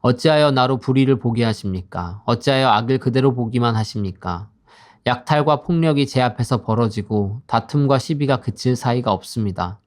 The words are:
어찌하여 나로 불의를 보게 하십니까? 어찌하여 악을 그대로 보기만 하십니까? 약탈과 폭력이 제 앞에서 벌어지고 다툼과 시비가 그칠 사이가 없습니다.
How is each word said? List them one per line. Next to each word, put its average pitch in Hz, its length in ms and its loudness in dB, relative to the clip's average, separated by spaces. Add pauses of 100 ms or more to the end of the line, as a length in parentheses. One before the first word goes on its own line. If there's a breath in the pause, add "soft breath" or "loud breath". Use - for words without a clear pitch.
어찌하여 147 500 4
나로 127 260 2
불의를 131 420 2
보게 117 260 -2
하십니까? 92 800 -6
어찌하여 131 420 2
악을 117 320 2
그대로 131 340 2
보기만 120 440 0
하십니까? 95 720 -6 (580 soft breath)
약탈과 147 540 0
폭력이 160 460 2
제 131 140 0
앞에서 123 420 0
벌어지고 107 840 -2
다툼과 139 520 2
시비가 139 420 -2
그칠 123 340 -2
사이가 120 380 0
없습니다. 92 720 -6